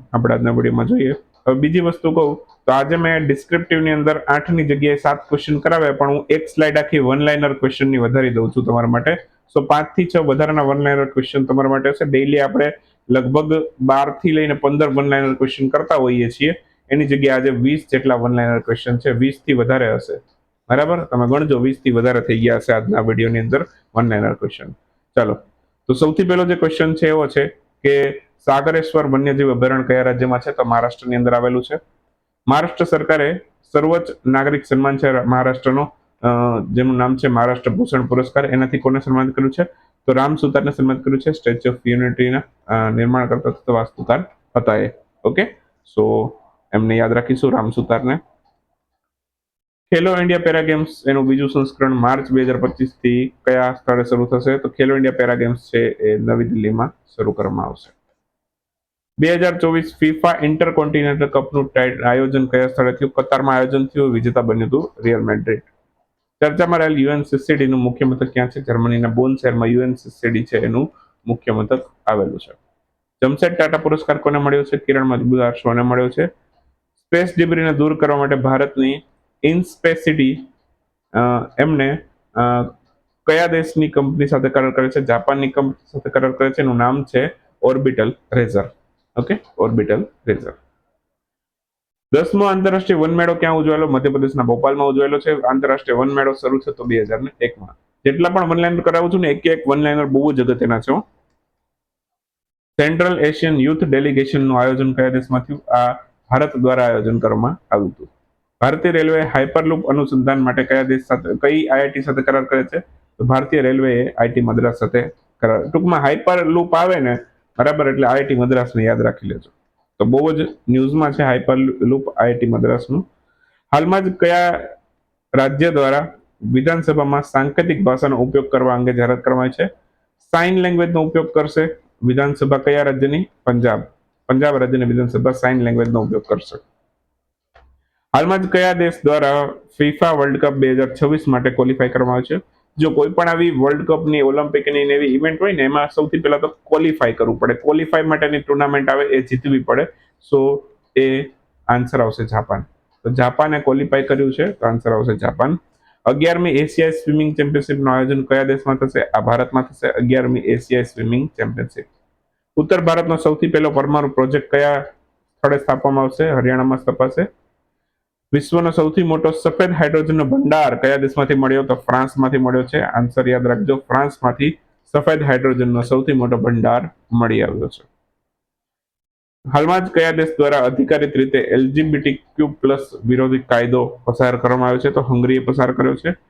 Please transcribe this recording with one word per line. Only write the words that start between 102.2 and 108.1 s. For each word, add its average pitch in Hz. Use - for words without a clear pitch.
સેન્ટ્રલ 165
એશિયન 151
યુથ 151
ડેલિગેશનનું 135
આયોજન 131
કયા 127
દેશમાં 127
થયું? 123
આ 123
ભારત 143
દ્વારા 127
આયોજન 113
કરવામાં 113
આવ્યું 101
હતું. -